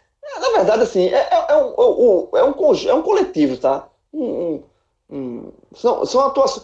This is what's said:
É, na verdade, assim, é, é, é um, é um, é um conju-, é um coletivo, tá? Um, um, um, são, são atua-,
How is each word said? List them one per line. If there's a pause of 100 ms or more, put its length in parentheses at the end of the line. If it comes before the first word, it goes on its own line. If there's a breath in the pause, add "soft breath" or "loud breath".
(240 soft breath)
É,
na
verdade,
assim,
é,
é,
é
um,
é
um,
é
um
conju-,
é
um
coletivo,
tá? (240)
Um,
um, (460)
um, (240)
são,
são
atua-, (160)